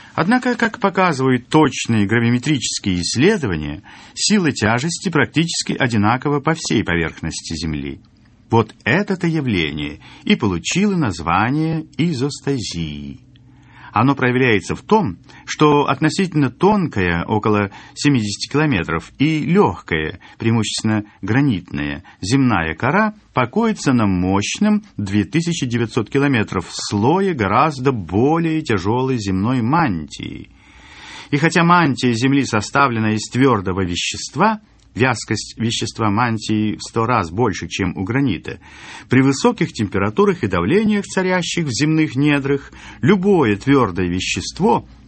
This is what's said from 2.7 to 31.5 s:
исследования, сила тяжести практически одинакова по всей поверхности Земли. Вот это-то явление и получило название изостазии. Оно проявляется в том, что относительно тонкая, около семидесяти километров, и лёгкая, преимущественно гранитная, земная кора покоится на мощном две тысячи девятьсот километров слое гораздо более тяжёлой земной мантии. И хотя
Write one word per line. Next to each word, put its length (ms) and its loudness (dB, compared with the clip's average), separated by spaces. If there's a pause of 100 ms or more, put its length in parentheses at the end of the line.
исследования, 800 0 (320)
сила 380 2
тяжести 560 0
практически 640 0
одинакова 640 0
по 160 0
всей 300 -2
поверхности 720 -4
Земли. 440 -6 (480)
Вот 360 2
это-то 420 0
явление 720 -2 (240)
и 140 2
получило 580 0
название 920 0 (140)
изостазии. 1200 -4 (760)
Оно 220 4
проявляется 640 2
в 60 -14
том, 360 0 (280)
что 420 2
относительно 640 0
тонкая, 760 0
около 480 0 (220)
семидесяти 580 -2
километров, 640 -2
и 220 0
лёгкая, 800 0 (180)
преимущественно 680 0 (160)
гранитная, 840 -2 (160)
земная 560 0
кора 380 0 (200)
покоится 580 0
на 140 2
мощном 800 0 (120)
две 280 0
тысячи 420 -2
девятьсот 420 -2
километров 640 0
слое 640 0
гораздо 560 2
более 720 0
тяжёлой 560 0
земной 420 -2
мантии. 880 -4 (840)
И 40 4
хотя 280 2